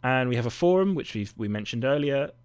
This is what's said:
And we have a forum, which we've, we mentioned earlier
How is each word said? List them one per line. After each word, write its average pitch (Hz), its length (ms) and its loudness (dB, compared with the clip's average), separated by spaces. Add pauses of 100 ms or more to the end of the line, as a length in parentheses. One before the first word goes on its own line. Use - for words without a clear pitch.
And 127 260 2
we 123 60 0
have 120 100 -2
a 113 60 -2
forum, 185 440 4
which - 200 -6
we've, 104 200 -6
we 110 120 -4
mentioned 107 360 -4
earlier 139 480 0 (120)